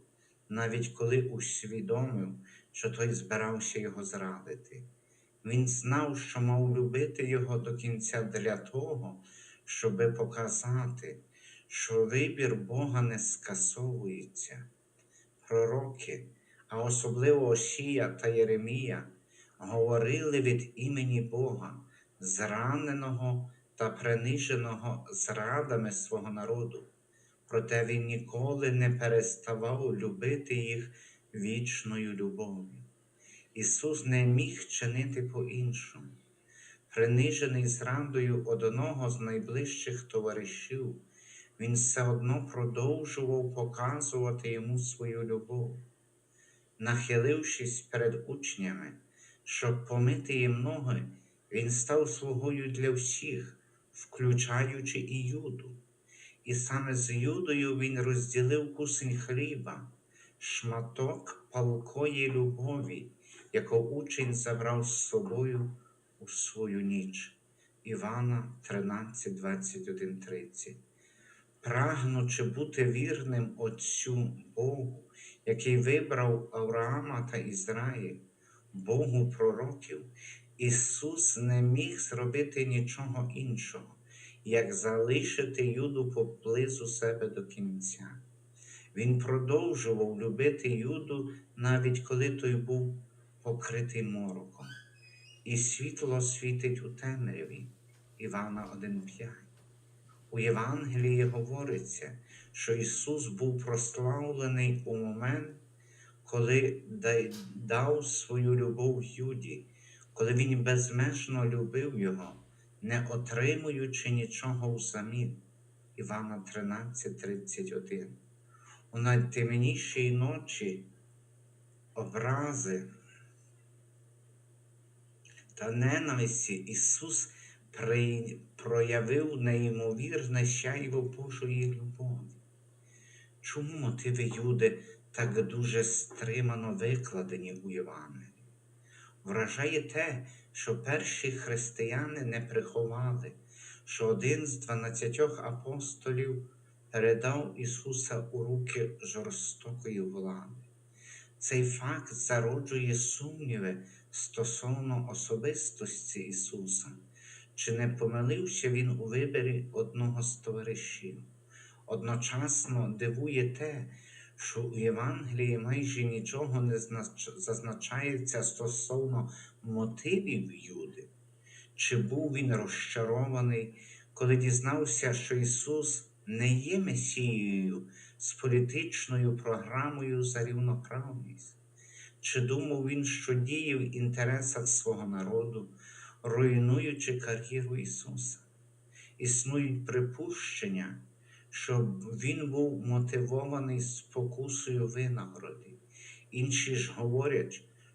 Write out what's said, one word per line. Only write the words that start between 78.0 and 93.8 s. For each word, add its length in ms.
Богу 640
пророків, 680
Ісус 800
не 240
міг 380
зробити 680
нічого 680
іншого, 600
як 280
залишити 920
Юду 440
поблизу 760
себе 400
до 180
кінця. 640
Він 240
продовжував 1000
любити 480
Юду, 640
навіть 440
коли 300
той 260
був 400
покритий 600